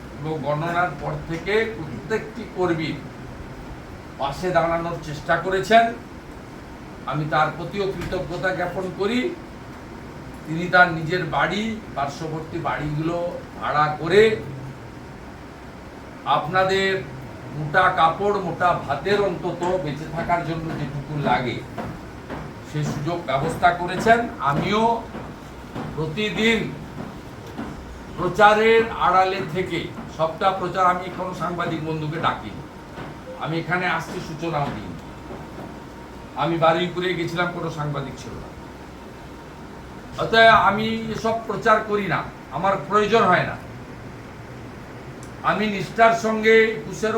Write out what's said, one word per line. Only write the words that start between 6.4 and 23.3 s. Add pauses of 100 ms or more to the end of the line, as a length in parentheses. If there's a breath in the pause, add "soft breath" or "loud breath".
আমি
তার
প্রতিও (100)
কৃতজ্ঞতা
জ্ঞাপন (160)
করি। (1300)
তিনি (100)
তার (100)
নিজের (120)
বাড়ি, (340)
পার্শ্ববর্তী (100)
বাড়িগুলো (420)
ভাড়া (140)
করে (2250)
আপনাদের (680)
মোটা (140)
কাপড়, (100)
মোটা (160)
ভাতের (100)
অন্তত (220)
বেঁচে
থাকার
জন্য (140)
যেটুকু (140)
লাগে, (1120)
সে (120)
সুযোগ (100)
ব্যবস্থা (120)